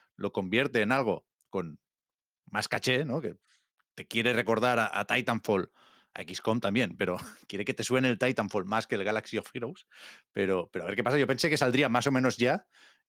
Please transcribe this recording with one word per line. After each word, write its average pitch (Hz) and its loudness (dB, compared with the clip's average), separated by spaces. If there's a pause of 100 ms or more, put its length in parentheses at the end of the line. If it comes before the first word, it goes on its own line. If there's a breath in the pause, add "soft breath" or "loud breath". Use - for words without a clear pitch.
(160 soft breath)
lo 98 -4
convierte 113 0
en 104 2
algo 123 0 (200)
con 85 -6 (720)
más 107 -2
caché, 127 0
¿no? 135 -2
Que 120 -6 (580)
te - -14
quiere 117 2
recordar 113 2
a, 101 0
a 104 0
Titanfall, 113 0 (440 soft breath)
a - -10
X 92 -12
com 113 0
también, 104 0
pero 90 -2
<laughs> - -18
quiere 101 -6
que - -2
te 117 -6
suene 131 2
el 117 0
Titanfall 107 0
más 107 -2
que - -4
el 98 -2
Galaxy 107 -2
of - -6
Heroes. - -10 (460 loud breath)
Pero, 95 0
pero 85 -6
a 90 -4
ver 101 -4
qué 113 0
pasa. 135 2
Yo 135 4
pensé 135 0
que 147 2
saldría 131 4
más 120 2
o 139 4
menos 127 2
ya 131 2 (420 soft breath)